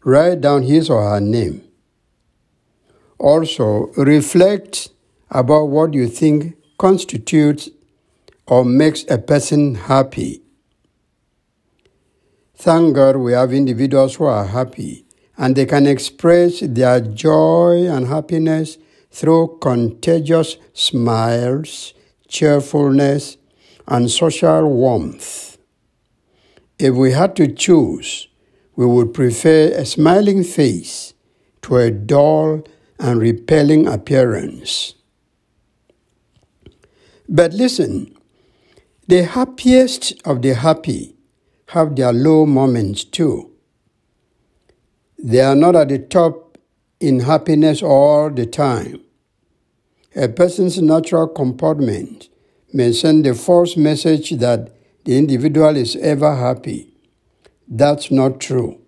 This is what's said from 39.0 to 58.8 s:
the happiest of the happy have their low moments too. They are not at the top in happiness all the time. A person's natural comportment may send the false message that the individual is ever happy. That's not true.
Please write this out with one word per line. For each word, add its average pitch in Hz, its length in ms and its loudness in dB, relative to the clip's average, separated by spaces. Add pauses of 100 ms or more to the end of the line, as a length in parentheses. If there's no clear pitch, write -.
the 180 160 4
happiest 254 1040 0
of 131 160 -4
the 131 120 0
happy 143 600 -4 (520)
have 156 280 -2
their 127 160 0
low 156 340 2
moments 123 600 -2
too. - 460 -6 (1700)
They 120 220 0
are 135 160 2
not 170 220 4
at 147 120 2
the 135 100 -2
top - 580 -4 (420)
in 131 220 0
happiness 151 600 0
all 151 480 2
the 127 160 -6
time. 127 560 -6 (1120)
A - 120 -2
person's 175 540 0
natural 160 460 2
comportment 135 1000 -4 (460)
may 120 180 2
send 156 340 2
the 127 80 2
false 175 440 2
message 151 540 0
that 120 420 -2 (320)
the 127 120 0
individual 147 600 2
is 120 200 -4
ever 151 380 0
happy. - 580 -6 (800)
That's 143 400 -2
not 135 300 0
true. - 460 -6